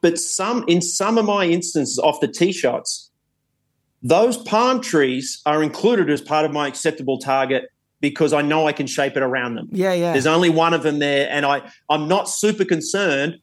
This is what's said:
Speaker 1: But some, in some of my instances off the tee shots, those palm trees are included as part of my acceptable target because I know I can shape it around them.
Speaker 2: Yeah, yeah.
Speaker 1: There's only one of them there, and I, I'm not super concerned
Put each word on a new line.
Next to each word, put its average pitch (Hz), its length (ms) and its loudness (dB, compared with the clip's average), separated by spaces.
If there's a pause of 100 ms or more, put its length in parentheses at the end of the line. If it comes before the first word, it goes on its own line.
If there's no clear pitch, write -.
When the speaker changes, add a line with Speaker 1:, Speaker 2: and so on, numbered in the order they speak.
Speaker 1:
But 170 160 4
some, 226 500 -4
in 175 140 4
some 202 340 0
of 220 80 2
my 202 220 2
instances 165 520 -2
off 147 220 2
the 139 80 0
tee 185 240 0
shots, - 580 -4 (920)
those 208 340 4
palm 240 440 0
trees 131 680 0
are 151 160 2
included 170 480 0
as 143 100 0
part 151 240 0
of 151 80 -2
my 147 160 -2
acceptable 135 500 -4
target 135 520 0 (300)
because 147 320 0
I 147 100 2
know 151 260 2
I 147 40 0
can 143 140 -4
shape 139 300 -2
it 135 80 0
around 123 320 -2
them. - 160 -10
Speaker 2:
Yeah, 185 200 0
yeah. 170 200 0
Speaker 1:
There's 139 160 0
only 170 220 4
one 165 220 2
of 156 120 0
them 147 160 0
there, 143 300 0
and 143 140 -2
I, 139 240 0 (220)
I'm 151 160 0
not 185 220 0
super 214 360 0
concerned 165 800 -2